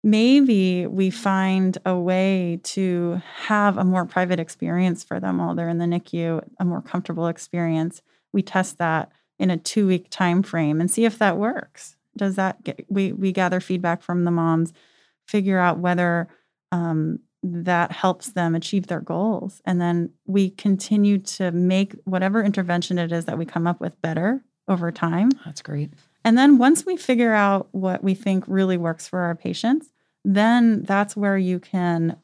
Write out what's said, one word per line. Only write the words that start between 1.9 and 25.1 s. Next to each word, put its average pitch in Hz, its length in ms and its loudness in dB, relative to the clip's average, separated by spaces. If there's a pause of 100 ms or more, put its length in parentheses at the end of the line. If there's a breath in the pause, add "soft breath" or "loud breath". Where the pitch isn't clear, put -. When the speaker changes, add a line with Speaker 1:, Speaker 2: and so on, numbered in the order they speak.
Speaker 1:
way 185 680 0
to 175 580 -2 (240)
have 208 320 2
a 190 60 0
more 185 220 2
private 180 340 -2
experience 170 640 -2
for - 160 -8
them 185 180 -2
while 170 160 -2
they're 170 160 -4
in 170 80 -2
the 170 80 -2
nicu, 170 560 -2 (180)
a 190 60 -2
more 175 160 -2
comfortable 170 460 -6
experience. 165 760 -4 (320)
We 202 80 0
test 185 380 -4
that 160 320 -2 (260)
in 185 140 0
a 165 60 -2
two-week 185 520 -2
time 180 320 0
frame 160 400 0
and 180 80 0
see 226 160 0
if 220 140 -2
that 185 180 2
works. - 600 -8 (200)
Does 196 180 -2
that 190 280 -4
get, - 260 -10
we, 196 240 0
we 190 180 -2
gather 185 280 0
feedback 175 420 -2
from 180 240 -2
the 175 60 0
moms, 165 420 0 (540 soft breath)
figure 196 320 0
out 180 180 2
whether, 175 500 0 (440 soft breath)
um, 160 480 -2 (240)
that 175 480 -2
helps 185 380 -4
them 170 260 -2
achieve 185 320 -4
their 165 120 -4
goals. 190 680 -4
And 180 160 0
then 170 280 0 (160)
we 190 260 0
continue 202 680 2
to 190 320 -4
make 185 440 0 (100)
whatever 190 380 0
intervention 180 540 0
it 165 140 -2
is 165 140 -2
that - 120 -6
we 165 80 -4
come 170 220 -4
up 175 120 -2
with - 220 -8
better 175 420 -2 (240)
over 175 240 -2
time. 170 380 0 (160)